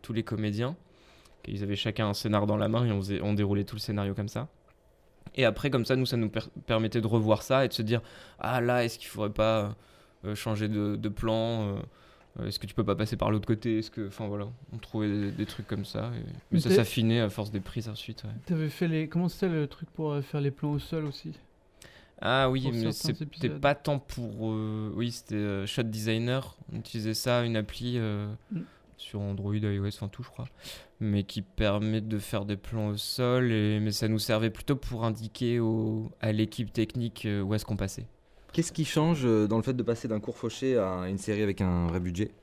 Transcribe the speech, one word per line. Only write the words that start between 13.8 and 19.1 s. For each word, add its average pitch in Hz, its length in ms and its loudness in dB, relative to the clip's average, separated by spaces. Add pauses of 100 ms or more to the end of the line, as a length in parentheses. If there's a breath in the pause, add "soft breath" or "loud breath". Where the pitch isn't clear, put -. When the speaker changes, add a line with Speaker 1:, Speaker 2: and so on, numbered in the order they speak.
Speaker 1:
que, 107 200 -8
enfin 107 180 -8
voilà, 101 220 -6 (240)
on 113 40 -8
trouvait 107 300 -2
des, 101 240 0
des 104 160 -2
trucs - 180 -10
comme 104 200 -4
ça. 107 280 -6
Et... 117 60 -6
Mais - 140 -8 (180)
Speaker 2:
Mais - 80 6
Speaker 1:
ça 120 100 2
Speaker 2:
t'es 120 60 8
Speaker 1:
s'affinait 113 460 4
à 107 80 2
force 104 220 -6
des 101 100 -4
prises 113 280 -8
ensuite, - 360 -12
ouais. 107 40 -8 (160)
Speaker 2:
T'avais 156 240 0
fait 170 200 0
les... 156 180 0
Comment 170 220 2